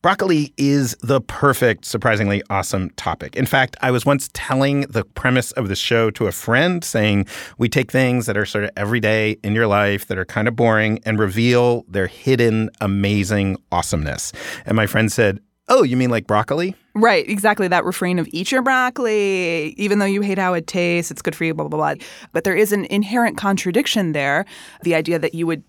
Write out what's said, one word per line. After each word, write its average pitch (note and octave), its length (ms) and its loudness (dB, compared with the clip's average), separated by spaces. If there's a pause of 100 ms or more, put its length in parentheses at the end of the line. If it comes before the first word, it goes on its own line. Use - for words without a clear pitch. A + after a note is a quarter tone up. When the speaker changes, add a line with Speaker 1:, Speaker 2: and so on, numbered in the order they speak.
Speaker 1:
Broccoli F3 560 2
is C#3 460 2
the B2+ 180 2
perfect, - 640 0
surprisingly G#2 640 0
awesome F#2+ 460 -2
topic. - 400 -6
In C3 100 0
fact, C3 360 0
I B2+ 100 2
was B2 120 0
once C#3+ 300 0
telling C#3 560 0
the A2 160 -2
premise B2+ 460 -2
of G#2+ 160 -4
the F#2+ 80 -2
show A2+ 340 2
to G#2+ 160 -2
a G2 60 0
friend, E3 520 0
saying, G#2 440 0 (320)
"We A#2+ 100 2
take C3 220 -2
things B2 340 0
that G#2 100 -4
are G2+ 120 0
sort G#2 160 -4
of G2+ 120 -6
everyday G#2+ 680 0
in G2+ 100 -2
your A2+ 140 2
life G2+ 400 2
that F#2 100 -4
are F#2+ 80 -4
kind G#2+ 220 -2
of A#2 80 -2
boring A2 500 2
and A2 140 0
reveal A#2+ 680 2
their F#2 200 -2
hidden, A2+ 640 2 (100)
amazing G2+ 760 0 (140)
awesomeness." D#2+ 640 -2 (320)
And G#2 100 0
my G#2+ 120 2
friend A2 240 2
said, G2+ 280 2 (280)
"Oh, B3+ 160 4
you B2+ 120 0
mean B2+ 140 2
like A2+ 160 -2
broccoli?" D3+ 480 0 (220)
Speaker 2:
Right, G#3+ 340 4
exactly. G#3 380 0
That F3 180 2
refrain F3+ 320 -2
of E3 140 -2
"Eat F#3 200 -6
your C4 120 0 (480)
broccoli, F#3 680 0
even G#3 220 0
though G3 60 2
you G3 160 0
hate G3 160 0
how F#3 160 0
it E3+ 140 -4
tastes, E3+ 440 -2
it's E3 100 -12
good D#3+ 140 -4
for - 80 -6
you, D#3+ 100 -2
blah, D3+ 140 -6
blah, D3+ 100 -4 (180)
blah." - 80 -20 (280)
But E3 120 -4
there F#3+ 120 0
is G3+ 160 2
an G3+ 140 -2
inherent G#3 520 0
contradiction F#3+ 760 0
there, C#3+ 320 0 (380)
the E3 120 2
idea D#3+ 240 0
that D#3+ 140 -2
you E3 140 -2
would D#3+ 220 -4